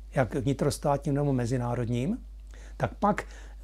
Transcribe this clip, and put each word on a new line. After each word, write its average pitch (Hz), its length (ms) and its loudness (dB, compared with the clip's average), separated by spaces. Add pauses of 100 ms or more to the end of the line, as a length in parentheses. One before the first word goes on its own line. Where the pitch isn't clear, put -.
(140)
jak 131 200 4
vnitrostátním 139 800 2
nebo 143 180 2
mezinárodním, 120 840 0 (580)
tak - 180 0
pak 202 300 2 (400)